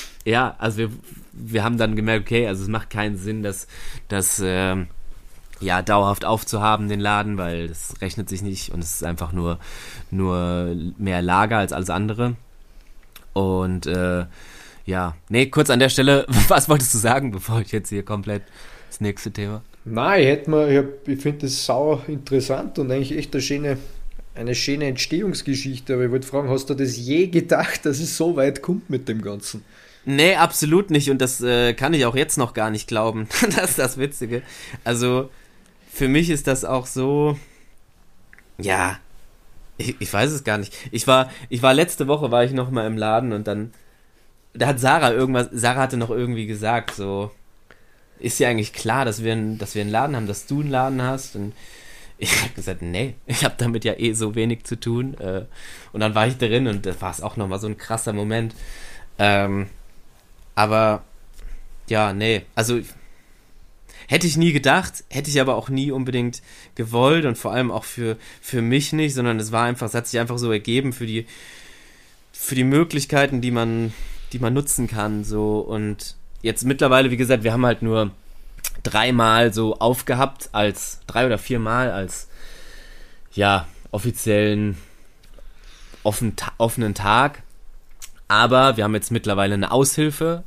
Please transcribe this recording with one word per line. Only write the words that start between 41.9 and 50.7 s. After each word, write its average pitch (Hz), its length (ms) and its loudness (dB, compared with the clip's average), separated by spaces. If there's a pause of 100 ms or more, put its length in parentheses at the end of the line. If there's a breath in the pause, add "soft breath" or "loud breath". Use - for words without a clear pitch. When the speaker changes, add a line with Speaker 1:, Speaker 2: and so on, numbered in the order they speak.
Speaker 1:
Woche, 147 240 2
war 120 120 6
ich 127 80 0
noch 127 200 -2
mal 113 160 -2
im 110 100 -4
Laden 110 340 0
und 104 160 -4
dann, 104 260 -4 (800 soft breath)
da 120 140 0
hat 135 120 0
Sarah 131 340 4
irgendwas, 127 380 2
Sarah 123 300 2
hatte 127 160 0
noch 117 120 -2
irgendwie 117 380 -2
gesagt, 110 480 -2
so, 98 360 -4 (880 soft breath)
„Ist - 200 -4
dir 123 100 6
eigentlich 110 240 -2
klar, 127 320 0
dass 113 180 -4
wir 113 100 0
n-, 110 240 -2
dass 101 180 -10
wir 107 60 -2
einen 104 100 -2
Laden 135 240 0
haben, 110 120 -4
dass 101 200 -8
du 143 140 -2
einen 147 100 -2